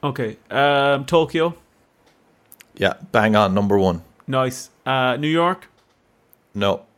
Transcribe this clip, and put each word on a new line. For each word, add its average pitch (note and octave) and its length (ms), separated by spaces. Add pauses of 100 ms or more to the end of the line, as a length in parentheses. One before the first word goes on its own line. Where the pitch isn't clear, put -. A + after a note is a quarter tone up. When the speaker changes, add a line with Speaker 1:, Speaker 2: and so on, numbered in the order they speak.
Speaker 1:
Okay. C3+ 340 (140)
Um, C#3 540
Tokyo. E3 500 (1200)
Speaker 2:
Yeah, - 180 (180)
bang G#2+ 240
on, G2+ 180
number G2+ 260
one. F2+ 240 (240)
Speaker 1:
Nice. C3 420 (160)
Uh, C3 320
New D3 100
York? E3+ 400 (840)
Speaker 2:
No. G2+ 300 (140)